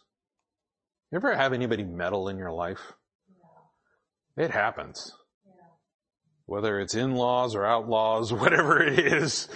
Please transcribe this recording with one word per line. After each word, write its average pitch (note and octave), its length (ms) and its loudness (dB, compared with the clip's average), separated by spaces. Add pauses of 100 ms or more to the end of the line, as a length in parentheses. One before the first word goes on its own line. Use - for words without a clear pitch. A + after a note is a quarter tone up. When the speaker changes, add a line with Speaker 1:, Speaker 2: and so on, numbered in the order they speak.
(1120)
Speaker 1:
You D#3+ 40 -4
ever A3+ 200 0
have C3+ 160 2
anybody A#2 320 0
meddle F2+ 440 -4
in F#2+ 100 -6
your F2+ 140 -6
life? F2 420 -6 (1400)
Speaker 2:
Yeah. D3 80 0
Speaker 1:
It D#3 80 -2
happens. - 640 -4 (300)
Speaker 2:
Yeah. - 80 -20 (960)
Speaker 1:
Whether G#2 340 -2
it's G2 140 -4
in-laws B2 600 0
or G2+ 120 0
outlaws, A2+ 680 2
<laughs> A2 100 -2
whatever E3 400 4
it C#3+ 160 4
is, D3+ 580 0